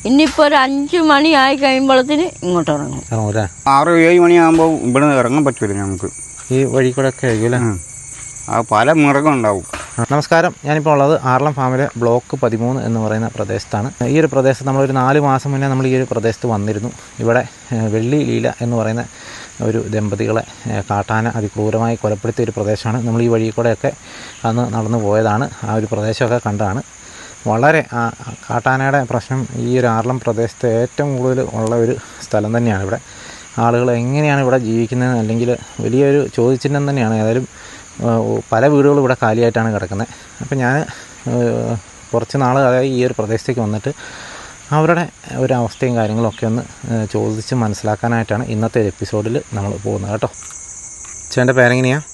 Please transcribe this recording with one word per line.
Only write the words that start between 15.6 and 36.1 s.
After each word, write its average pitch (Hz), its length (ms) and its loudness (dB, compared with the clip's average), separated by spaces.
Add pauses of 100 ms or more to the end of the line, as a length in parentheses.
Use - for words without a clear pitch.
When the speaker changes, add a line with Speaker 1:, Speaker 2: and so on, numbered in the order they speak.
Speaker 2:
നമ്മൾ 131 180 0
ഈ 131 100 2
ഒരു 131 140 0
പ്രദേശത്ത് 113 360 -2
വന്നിരുന്നു. 107 420 -2 (300)
ഇവിടെ, 117 300 0 (240)
ഏ, 117 60 -2
വെള്ളി 113 380 0
ലീല 120 440 0
എന്ന് 120 160 -2
പറയുന്ന 113 280 -2 (580)
ഒരു 110 160 0
ദമ്പതികളെ, 107 640 -2 (280)
ഏ, 107 100 -4 (100)
കാട്ടാന 110 380 -2
അതിക്രൂരമായി 110 680 -2
കൊലപ്പെടുത്തിയ 110 480 -2
ഒരു 110 120 -4
പ്രദേശമാണ്. 110 500 -2
നമ്മൾ 117 160 0
ഈ 120 60 2
വഴി 113 220 0
കൂടെയൊക്കെ 117 420 -2 (520)
അന്ന് 117 300 -2
നടന്നു 113 240 -2
പോയതാണ്, 110 520 0 (140)
ആ 107 100 -4
ഒരു 107 180 -2
പ്രദേശമൊക്കെ 113 540 -2
കണ്ടതാണ്. 104 360 -2 (640)
വളരെ 139 460 2
ആ, 117 200 -2 (380)
കാട്ടാനയുടെ 131 540 0
പ്രശ്നം 127 520 -4
ഈ 120 220 0
ഒരു 123 80 2
ആറളം 117 340 0
പ്രദേശത്ത് 117 460 -2
ഏറ്റവും 123 520 -2
കൂടുതൽ 127 340 0
ഉള്ള 113 240 -2
ഒരു 117 200 2 (260)
സ്ഥലം 107 340 -2
തന്നെയാണ്. 110 260 0
ഇവിടെ 101 160 -4 (600)
ആളുകൾ 120 320 2
എങ്ങനെയാണ് 139 500 0
ഇവിടെ 131 180 2
ജീവിക്കുന്നത്, 120 600 0
അല്ലെങ്കിൽ 117 380 0 (240)
വലിയൊരു 131 540 2